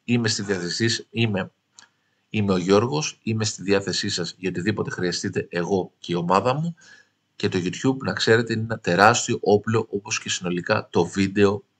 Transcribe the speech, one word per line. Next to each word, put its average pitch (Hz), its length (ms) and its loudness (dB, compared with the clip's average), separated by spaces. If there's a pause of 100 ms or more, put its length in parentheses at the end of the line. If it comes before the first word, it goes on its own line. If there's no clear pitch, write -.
Είμαι 117 240 0
στη 104 140 -2
διάθεσή 95 460 -2
σ-, - 220 -4
είμαι, 104 400 -2 (800)
είμαι 101 220 0
ο 92 40 4
Γιώργος, 110 680 2
είμαι 110 220 -2
στη 104 180 -6
διάθεσή 98 460 0
σας 90 300 -4
για 92 100 -4
οτιδήποτε 87 420 -2
χρειαστείτε 87 600 -4
εγώ 87 480 -2
και - 140 -8
η - 20 0
ομάδα 92 400 2
μου. 165 220 -4 (600)
Και 101 120 -2
το 95 100 0
YouTube, 92 380 0
να 110 160 -6
ξέρετε, 117 400 2
είναι 110 100 -2
ένα 113 160 -6
τεράστιο 104 640 4
όπλο, 104 480 2
όπως - 300 -6
και - 80 -12
συνολικά 90 600 -2
το 85 260 2
video 98 420 2 (220)